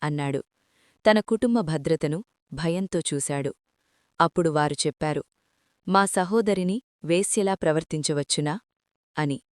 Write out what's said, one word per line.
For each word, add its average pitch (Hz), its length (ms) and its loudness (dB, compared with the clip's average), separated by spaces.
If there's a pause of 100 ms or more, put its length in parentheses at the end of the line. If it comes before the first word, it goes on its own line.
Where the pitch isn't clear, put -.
అన్నాడు. 147 420 -2 (680)
తన 214 100 6
కుటుంబ 233 400 2
భద్రతను 156 640 -2 (280)
భయంతో 170 480 -2
చూశాడు. 143 540 -4 (680)
అప్పుడు 165 300 2
వారు 151 240 2 (120)
చెప్పారు, 151 380 -2 (640)
"మా 196 180 4
సహోదరిని 196 760 0 (220)
వేశ్యలా 196 500 2
ప్రవర్తించవచ్చునా?" 151 1040 -2 (580)
అని. 147 240 -2 (100)